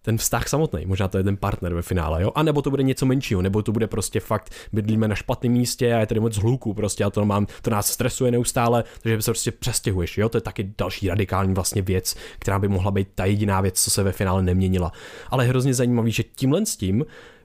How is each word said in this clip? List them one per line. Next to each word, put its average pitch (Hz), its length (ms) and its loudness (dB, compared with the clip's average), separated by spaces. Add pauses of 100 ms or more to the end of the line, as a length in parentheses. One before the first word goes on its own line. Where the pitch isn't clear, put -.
ten 113 120 2
vztah - 300 -2
samotný, 143 380 -2
možná 95 220 0
to 98 100 -2
je 95 60 2
ten 98 120 0
partner 98 380 -4
ve 85 80 -2
finále, 82 400 -2
jo? 104 120 0
A 151 80 2
nebo 147 200 2
to 139 80 -2
bude 139 120 0
něco 131 240 0
menšího, 127 360 2
nebo 98 200 2
to 113 100 -2
bude 110 140 0
prostě - 340 -4
fakt, - 340 -4 (180)
bydlíme 107 360 2
na 104 60 0
špatném 120 380 -2
místě 120 420 2
a 117 40 4
je 110 80 2
tady 110 140 0
moc 110 160 0
hluku 110 380 0
prostě 104 300 -2
a 101 60 0
to 104 140 0
mám, 101 220 2 (160)
to 117 80 -2
nás 104 220 0
stresuje 123 380 0
neustále, 120 540 2 (180)
takže 113 200 0
se 120 80 0
prostě 113 220 -2
přestěhuješ, 95 640 -2
jo? 107 100 4
To - 80 -2
je 113 40 0
taky 101 380 -6
další 95 300 -2
radikální 95 460 0
vlastně 92 280 0
věc, 92 340 -2 (220)
která 98 200 0
by 101 100 0
mohla 98 220 0
být 98 240 0
ta 95 100 -2
jediná 101 360 2
věc, 95 220 0
co - 80 0
se 107 120 2
ve 95 100 2
finále 95 300 2
neměnila. 92 500 2 (380)
Ale 127 140 2
je 123 40 4
hrozně 127 260 2
zajímavý, 120 380 2
že 117 100 0
tímhle 156 440 0
s - 100 -4
tím, 101 300 0 (380)